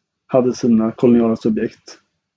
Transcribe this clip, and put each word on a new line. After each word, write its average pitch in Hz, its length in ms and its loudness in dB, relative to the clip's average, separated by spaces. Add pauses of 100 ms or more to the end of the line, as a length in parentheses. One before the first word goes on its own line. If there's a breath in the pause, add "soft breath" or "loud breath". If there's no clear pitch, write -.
(280)
hade 123 260 0
sina 113 380 0
koloniala 117 440 2
subjekt, 110 640 -6 (400)